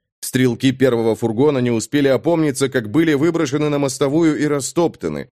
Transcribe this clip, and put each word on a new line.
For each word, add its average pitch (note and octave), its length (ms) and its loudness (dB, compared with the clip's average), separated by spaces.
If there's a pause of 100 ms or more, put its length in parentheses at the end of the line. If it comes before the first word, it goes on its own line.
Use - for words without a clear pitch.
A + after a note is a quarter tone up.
(200)
Стрелки B2+ 520 0
первого A#2 420 2
фургона A#2 440 0
не B2 120 0
успели C3+ 380 0
опомниться, C#3 600 0
как A#2+ 220 -2
были D#3 240 2
выброшены D3+ 540 0
на D3 100 -2
мостовую C#3+ 600 0
и C#3 80 0
растоптаны. C3+ 800 -4 (100)